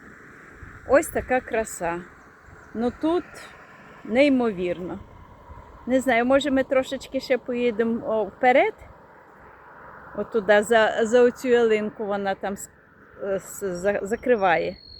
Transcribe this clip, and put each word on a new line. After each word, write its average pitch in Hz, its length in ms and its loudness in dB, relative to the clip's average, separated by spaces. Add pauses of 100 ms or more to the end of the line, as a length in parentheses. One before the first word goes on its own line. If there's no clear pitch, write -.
(880)
Ось 294 180 4
така 254 340 -2
краса. 175 600 -4 (720)
Ну 233 180 -2 (100)
тут 330 220 0 (840)
неймовірно. 196 920 0 (880)
Не 262 120 2
знаю, 240 260 2
може 269 260 2
ми 262 120 2
трошечки 262 560 -2
ще 254 180 -2
поїдемо, 233 720 -2
о, 220 180 -2
вперед? 262 480 2 (1400)
Отуда, 208 460 2
за, 220 420 2
за 240 180 4
оцю 247 240 0
ялинку 220 580 2
вона 196 300 -2
там 196 180 -8
с-, - 160 -14 (540)
е, 196 160 -4
с-, 185 360 -8
за-, 196 280 -2
закриває. 190 720 0 (240)